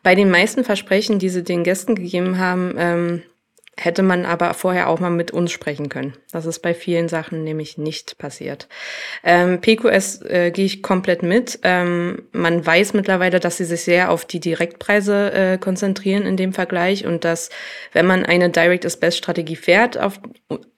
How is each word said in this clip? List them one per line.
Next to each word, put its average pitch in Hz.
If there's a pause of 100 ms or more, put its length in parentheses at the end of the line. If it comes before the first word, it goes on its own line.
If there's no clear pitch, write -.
Bei 185
den 196
meisten 196
Versprechen, 202
die 185
sie 180
den 175
Gästen 190
gegeben 185
haben, 180
ähm, 170 (560)
hätte 175
man 180
aber 170
vorher 180
auch 165
mal 175
mit 170
uns 170
sprechen 147
können. 135 (180)
Das 165
ist 165
bei 170
vielen 170
Sachen 160
nämlich 156
nicht 156
passiert. - (540)
Ähm, 175
P 220
Q 226
S, -
äh, 175
gehe 190
ich 196
komplett 185
mit. 214
Ähm, 180 (100)
man 170
weiß 175
mittlerweile, 185
dass 175
sie 180
sich 170
sehr 175
auf 170
die 175
Direktpreise, 202
äh, 185
konzentrieren 196
in 190
dem 185
Vergleich 185
und 170
dass, 165 (420)
wenn 175
man 185
eine 180
Direct 175
is 175
Best 170
Strategie 165
fährt 208
auf 196 (560)